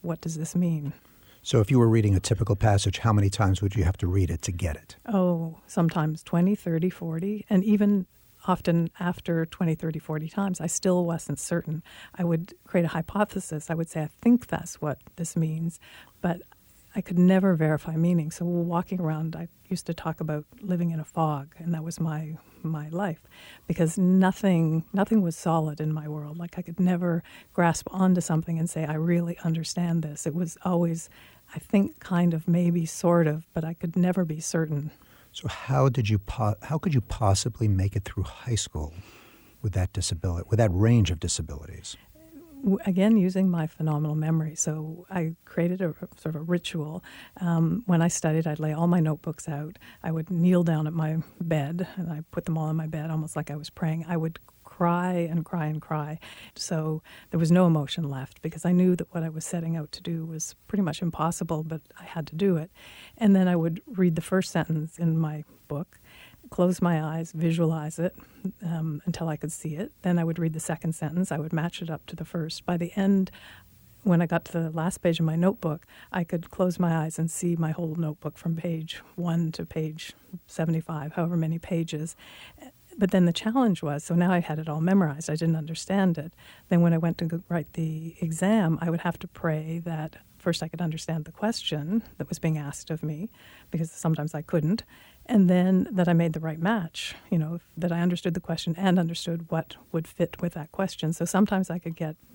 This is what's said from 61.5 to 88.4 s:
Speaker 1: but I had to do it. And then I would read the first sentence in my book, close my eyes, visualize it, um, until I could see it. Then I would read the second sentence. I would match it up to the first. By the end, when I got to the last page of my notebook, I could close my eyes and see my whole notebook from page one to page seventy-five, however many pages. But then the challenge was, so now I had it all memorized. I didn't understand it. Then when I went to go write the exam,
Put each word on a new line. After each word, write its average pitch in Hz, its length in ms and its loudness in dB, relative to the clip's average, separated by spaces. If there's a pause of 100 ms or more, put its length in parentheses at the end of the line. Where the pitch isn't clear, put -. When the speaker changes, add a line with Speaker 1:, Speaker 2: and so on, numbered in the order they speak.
Speaker 1:
but 160 180 -8 (200)
I - 40 -20
had 160 240 -8
to - 60 -12
do 185 220 2
it. 156 140 -4 (460)
And 196 200 6
then 185 100 6
I 180 80 4
would 165 320 0
read 180 300 2
the 160 160 -4
first 190 180 2
sentence 160 480 -2
in 165 180 2
my 151 280 -2 (240)
book, 147 320 -8 (500)
close 180 320 2
my 175 180 4
eyes, 160 320 -4
visualize 160 680 0
it, 175 140 -2 (500)
um, 160 420 -4
until 165 220 -4
I 151 80 -4
could 151 160 -8
see 156 240 -8
it. 196 160 -8 (100)
Then 180 160 2
I 165 60 0
would 165 160 -2
read 160 140 -2
the 160 60 -8 (120)
second 160 220 -4
sentence. 165 360 -4
I 151 80 -4
would 160 140 -6
match 165 280 -2
it 170 80 -8
up 156 180 -8
to - 100 -14
the 165 80 -10
first. 165 420 -8
By 180 100 0
the 170 200 -4
end, 196 340 2 (720)
when 175 180 4
I 170 60 2
got 165 200 0
to - 60 -18
the 165 180 -2
last 165 280 -2
page 165 220 2
of 165 40 2
my 160 120 0
notebook, 175 500 0 (240)
I 175 140 -2
could 165 260 -6
close 180 300 0
my 170 120 2 (100)
eyes 160 160 -6
and 165 120 0
see 175 260 -2
my 160 140 0
whole 160 240 -4
notebook 156 420 -6
from 165 200 -4
page 160 440 -6 (140)
one 170 380 0
to 170 120 -8
page 156 500 -8 (320)
seventy-five, 160 640 -4
however 170 240 -2
many 160 220 0
pages. 165 580 -4 (800)
But 202 140 2
then 190 140 6
the 170 80 6
challenge 220 500 2
was, 147 220 -4
so 170 100 -2
now 175 180 4
I 180 80 4
had 156 180 -4
it 156 100 -8
all 151 120 -4
memorized. 165 480 2
I 156 60 -2
didn't 165 220 2
understand 170 600 0
it. 156 160 -10 (360)
Then 175 120 6
when 170 120 6
I 165 60 4
went 165 200 -2
to 175 60 -4
go 165 240 -4
write 165 240 -4
the 160 480 -6
exam, 170 600 2